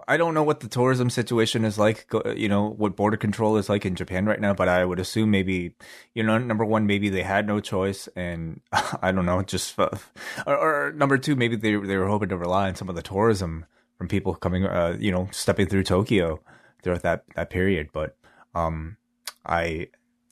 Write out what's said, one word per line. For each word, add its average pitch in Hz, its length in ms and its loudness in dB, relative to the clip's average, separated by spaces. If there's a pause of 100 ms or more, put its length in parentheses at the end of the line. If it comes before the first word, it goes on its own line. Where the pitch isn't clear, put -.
I 139 120 4
don't 165 160 0
know 156 100 4
what 147 160 0
the 120 80 -12
tourism 123 420 2
situation 113 540 2
is 107 160 0
like, 107 280 2
go, 110 140 0 (140)
you 107 120 0
know, 101 200 2
what 104 260 -2
border 107 220 2
control 110 400 2
is 101 120 0
like 104 160 0
in 92 120 -2
Japan 90 280 -2
right 107 160 0
now, 101 140 2
but 90 140 2
I 90 160 4
would 90 160 0
assume 107 320 0
maybe, 92 420 0 (400)
you 113 80 -2
know, 110 160 2
number 117 260 -2
one, 110 220 2
maybe 101 220 2
they 95 160 0
had 98 220 0
no 104 120 0
choice, 98 560 -4
and 85 520 -8
<laughs> - 60 -10 (300)
I 92 80 2
don't 95 160 2
know, 90 160 2
just, - 380 -6
uh, 92 80 2 (580)
or, 143 100 2
or 147 360 0
number 139 260 2
two, 147 160 0
maybe 120 220 2
they, 107 180 2
they 98 220 0
were 95 100 2
hoping 101 220 0
to 95 100 -2
rely 92 300 2
on 92 80 -4
some 95 120 -8
of 92 60 -6
the 85 80 -6
tourism 95 640 0 (320)
from 92 80 -6
people 95 300 -2
coming, 90 280 0
uh, 90 360 0
you 107 100 0
know, 90 220 -2
stepping 98 340 0
through 95 160 2
Tokyo 92 580 2 (420)
throughout 90 200 -2
that, 85 220 -2 (100)
that 82 160 -6
period. 92 420 0
But, 78 240 -6 (380)
um, 82 420 -4 (500)
I, 85 420 -2 (440)